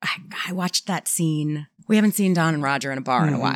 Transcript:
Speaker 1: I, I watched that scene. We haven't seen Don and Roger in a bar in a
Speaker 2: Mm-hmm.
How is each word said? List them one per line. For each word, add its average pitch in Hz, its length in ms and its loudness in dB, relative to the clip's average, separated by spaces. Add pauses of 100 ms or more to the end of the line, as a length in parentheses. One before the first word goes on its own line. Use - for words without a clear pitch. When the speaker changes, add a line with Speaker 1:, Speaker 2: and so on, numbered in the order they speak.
Speaker 1:
I, - 60 -4 (400)
I 185 40 -6
watched 180 340 -4
that 175 220 -4
scene. 151 580 -2 (200)
We 214 100 4
haven't 214 160 4
seen 190 200 2
Don 165 220 2
and 147 80 -2
Roger 139 300 -2
in 135 60 -4
a 131 40 -8
bar 127 240 2
in 143 80 2
a - 20 -2
Speaker 2:
Mm-hmm. 123 60 -2 (140)